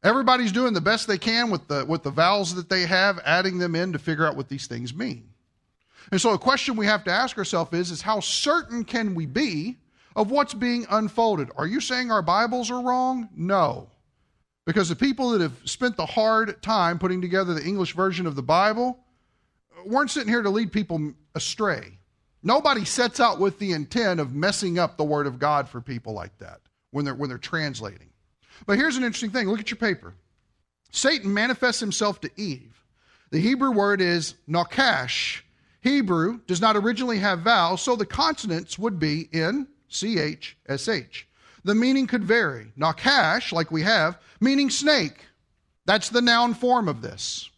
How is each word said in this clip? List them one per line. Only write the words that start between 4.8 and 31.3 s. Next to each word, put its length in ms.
mean. 380
And 80
so 140
a 40
question 380
we 80
have 200
to 60
ask 280
ourselves 340
is, 180
is 120
how 180
certain 640
can 300
we 100
be 540
of 160
what's 220
being 380
unfolded? 680
Are 100
you 140
saying 300
our 100
Bibles 500
are 120
wrong? 520
No. 540
Because 240
the 60
people 340
that 100
have 240
spent 320
the 80
hard 580
time 360
putting 240
together 320
the 100
English 300
version 320
of 100
the 60
Bible 560
weren't 240
sitting 180
here 140
to 80
lead 220
people 420
astray. 640
Nobody 420
sets 360
out 180
with 200
the 140
intent 480
of 140
messing 440
up 200
the 60
Word 220
of 120
God 300
for 120
people 320
like 260
that 220
when 160
they're, 80
when 160
they're 80
translating. 720
But 120
here's 180
an 80
interesting 260
thing. 180
Look 120
at 100
your 80
paper. 360
Satan 440